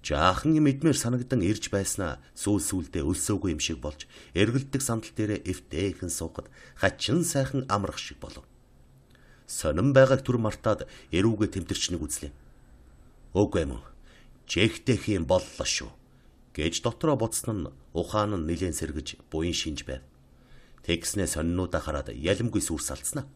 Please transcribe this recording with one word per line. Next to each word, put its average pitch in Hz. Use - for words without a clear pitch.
Жаахан 92
юм 151
идмээр 139
санагдан 123
ирж 104
байснаа 98
сүүл 101
сүүлдээ 87
өлсөөгүй 92
юм 69
шиг 76
болж -
эргэлдэх 131
сандал 113
дээрээ 107
эвтэйхэн 90
суухад -
хачин 131
сайхан 135
амрах 101
шиг -
болов. -
Сонин 82
байгааг 135
түр 120
мартаад 110
эрүүгээ 101
тэмтэрчнийг 87
үзлээ. 76
"Үгүй 90
юм. 62
Жигтэйх -
юм 92
боллоо -
шүү" -
гэж -
дотроо 139
бодсон 110
нь -
ухаан 104
нь 78
нэлээд 85
сэргэж 76
буян 80
шинж 76
байв. 67
Тэгснээ 85
сонинуудаа 85
хараад 73
ялимгүй 101
сүрс -
алдснаа. -